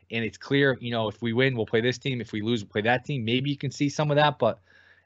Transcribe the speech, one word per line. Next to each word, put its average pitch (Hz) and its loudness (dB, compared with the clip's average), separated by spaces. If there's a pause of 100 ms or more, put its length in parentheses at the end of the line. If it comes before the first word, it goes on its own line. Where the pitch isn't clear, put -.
(100)
and 113 -4
it's 104 -8
clear, 139 2
you 120 -8
know, 113 0
if - -10
we 117 -2
win, 131 2
we'll 110 -2
play 113 2
this 123 0
team. 123 -6
If 113 -12
we 110 -4
lose, 110 0
we'll - -20
play 107 -2
that 120 2
team. 127 -4
Maybe 127 0
you 139 -4
can 139 -4
see 143 0
some 151 0
of 143 2
that, 147 2
but 110 2 (480)